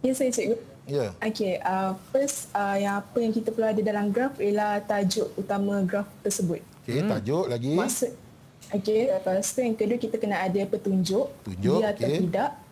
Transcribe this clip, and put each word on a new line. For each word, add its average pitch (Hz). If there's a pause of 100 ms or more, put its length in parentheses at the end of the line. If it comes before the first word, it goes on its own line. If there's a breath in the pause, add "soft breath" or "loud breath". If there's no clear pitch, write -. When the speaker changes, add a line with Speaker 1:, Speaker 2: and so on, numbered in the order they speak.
Speaker 1:
Ya, 262
saya, 254
cikgu. 226 (300)
Speaker 2:
Ya. 123
Speaker 1:
Okey, 214
ah, 190 (160)
first, 277
ah, 202
yang 202
apa -
yang 226
kita 220
perlu 220
ada 214
dalam 208
graf 262
ialah 208
tajuk 202
utama 202
graf 202 (160)
tersebut. 185 (240)
Speaker 2:
Okey, 123
Speaker 3:
Hmm. 208
Speaker 2:
tajuk 139
lagi. 123
Speaker 1:
Maksud, 247 (580)
okey, 214
lepas 190
tu -
yang 226
kedua 220
kita 226
kena 190
ada 190
petunjuk, 190 (160)
Speaker 2:
Petunjuk, 98
Speaker 1:
ya 214
atau -
Speaker 2:
okey. 151
Speaker 1:
tidak. 175 (200)